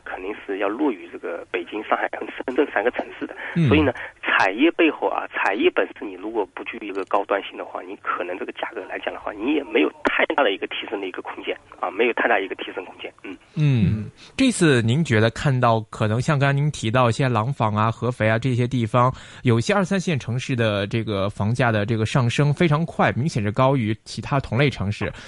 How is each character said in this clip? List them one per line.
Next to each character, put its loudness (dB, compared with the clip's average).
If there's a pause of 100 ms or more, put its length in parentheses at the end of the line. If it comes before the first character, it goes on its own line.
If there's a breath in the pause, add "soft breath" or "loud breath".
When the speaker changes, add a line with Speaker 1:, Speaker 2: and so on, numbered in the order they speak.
Speaker 1:
肯 -12
定 -6 (120)
是 -4
要 0
弱 0
于 -8
这 -12
个 -8
北 -4
京、 -8
上 0
海 -2 (100)
和 -8
深 -8
圳 4
三 0
个 2
城 -6 (140)
市 -8
的。 -10 (200 loud breath)
Speaker 2:
嗯。 4
Speaker 1:
所 6
以 6
呢， 2 (300 loud breath)
产 2
业 4
背 4
后 -2
啊， -4
产 0
业 4
本 0 (120)
身 -10
你 -10
如 -10
果 0
不 -10
具 -10
备 -10
一 -6
个 -4
高 0
端 -2
性 -14
的 -8
话， -10
你 -12
可 -4
能 -6
这 -8
个 -10
价 -8
格 -8
来 -8
讲 -6
的 -12
话， -8
你 -2
也 0
没 0
有 2 (120)
太 0 (120)
大 4
的 2
一 -4
个 -6
提 -10
升 -6
的 -6
一 -8
个 -12
空 -12
间， -6 (220)
啊， -4
没 0
有 2
太 0
大 4
一 -4
个 -8
提 -12
升 -8
空 -18
间。 -12 (120)
嗯。 -12 (220)
Speaker 2:
嗯。 2 (340 loud breath)
Speaker 3:
这 4
次 4
您 2
觉 4
得 6
看 0
到 4 (100)
可 -2
能 0
像 2
刚 2
才 2
您 0
提 -4
到 4
一 2
些 0
廊 0
坊 0
啊、 2
合 -4
肥 0
啊 4
这 0
些 2
地 0
方， 4 (320 loud breath)
有 4
一 2
些 2
二 4
三 0
线 -2
城 -4
市 -4
的 2
这 -2
个 0
房 -2
价 4
的 2
这 0
个 0
上 2
升 2
非 4
常 2
快， 2
明 0
显 -2
是 0
高 4
于 0
其 -10
他 0
同 -4
类 4
城 -2
市。 -4 (160 loud breath)